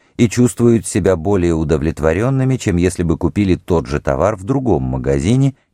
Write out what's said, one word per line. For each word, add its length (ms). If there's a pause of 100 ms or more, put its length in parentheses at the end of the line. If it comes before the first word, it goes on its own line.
(160)
и 120
чувствуют 580
себя 300
более 380
удовлетворенными, 1000
чем 200
если 260
бы 140
купили 380
тот 320
же 140
товар 360
в 80
другом 380
магазине 720 (200)